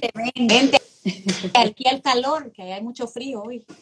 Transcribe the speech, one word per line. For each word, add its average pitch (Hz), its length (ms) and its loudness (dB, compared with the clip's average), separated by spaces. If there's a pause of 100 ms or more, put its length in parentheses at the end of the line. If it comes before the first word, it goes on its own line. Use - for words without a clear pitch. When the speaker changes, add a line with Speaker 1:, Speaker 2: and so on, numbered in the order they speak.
Speaker 1:
Vente, 233 80 -4 (240)
vente. 247 460 4 (240)
Speaker 2:
Vente. 185 500 -4
Aquí 233 320 2
al 262 160 0
calor, 269 480 0
que 185 220 -12
hay 202 100 -10
mucho 240 240 -10
frío 247 380 -10
hoy. 233 200 -12 (180)